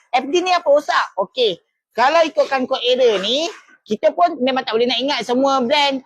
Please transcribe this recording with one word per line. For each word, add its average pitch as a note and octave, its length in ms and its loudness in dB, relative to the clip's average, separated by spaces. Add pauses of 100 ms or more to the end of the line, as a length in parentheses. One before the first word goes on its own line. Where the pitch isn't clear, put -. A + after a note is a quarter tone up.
(140)
F B3 160 0
D E4+ 120 0
ni F4+ 120 0
apa F4 120 -2
rosak? D4 520 0
Okey, G3+ 400 -2 (360)
kalau D4 320 2
ikutkan C4+ 400 -2
kod B3 160 -4
error A#3+ 400 2
ni, C4+ 280 -2 (360)
kita - 320 -2
pun F4 240 2
memang C4 240 -2
tak A3 120 -2
boleh A#3+ 120 0
nak A#3+ 80 -2
ingat C4 280 -2
semua C4+ 360 0
brand C#4 440 0